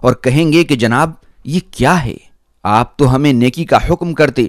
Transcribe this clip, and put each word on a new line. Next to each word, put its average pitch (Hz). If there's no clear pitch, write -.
اور 123
کہیں 147
گے 165
کہ 143
جناب، 120
یہ 165
کیا 156
ہے؟ 110
آپ 110
تو 131
ہمیں 143
نیکی 127
کا 127
حکم 170
کرتے 135